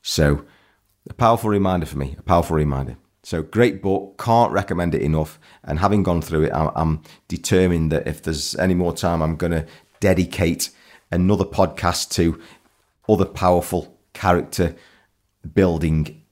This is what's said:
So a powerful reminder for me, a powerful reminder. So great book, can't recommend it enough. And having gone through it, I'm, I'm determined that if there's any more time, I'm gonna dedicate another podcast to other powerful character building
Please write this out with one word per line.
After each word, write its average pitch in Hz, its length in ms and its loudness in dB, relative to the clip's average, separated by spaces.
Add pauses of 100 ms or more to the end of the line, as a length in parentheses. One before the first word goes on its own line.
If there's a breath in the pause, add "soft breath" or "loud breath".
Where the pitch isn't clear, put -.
So 73 420 0 (640 soft breath)
a - 60 -16
powerful 113 360 2
reminder 92 360 0
for 71 120 -8
me, 69 200 -6
a - 40 -20
powerful 85 340 2
reminder. 67 400 -2 (260)
So 80 200 -6
great 104 400 0
book, 98 360 -4
can't 117 340 2
recommend 87 420 -2
it - 80 0
enough. 78 360 -2 (240 soft breath)
And 76 160 -6
having 101 240 2
gone 87 200 0
through 78 220 0
it, - 100 -2
I'm, 78 200 0
I'm 80 280 -2 (260 loud breath)
determined 85 640 0
that - 140 -2
if - 160 -8
there's 78 340 -6
any 92 180 0
more 87 200 0
time, 85 280 -2
I'm 78 140 -2
gonna 82 300 -4 (340 loud breath)
dedicate 90 680 0 (400 soft breath)
another 92 340 2
podcast - 680 -2
to 82 300 0 (680 loud breath)
other 95 160 4
powerful 90 760 -2 (140)
character 87 640 0 (760 soft breath)
building 80 760 0